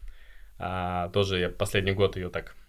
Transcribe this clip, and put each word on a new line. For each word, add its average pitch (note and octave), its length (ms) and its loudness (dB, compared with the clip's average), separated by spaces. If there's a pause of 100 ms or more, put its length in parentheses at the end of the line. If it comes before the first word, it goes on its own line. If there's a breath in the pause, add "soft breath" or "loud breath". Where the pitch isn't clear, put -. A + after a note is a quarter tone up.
(600 soft breath)
А, F2+ 500 0
тоже F#2+ 300 2
я F2+ 100 2
последний G2 440 2
год G2 220 4
её F2+ 140 -4
так - 260 -6 (140)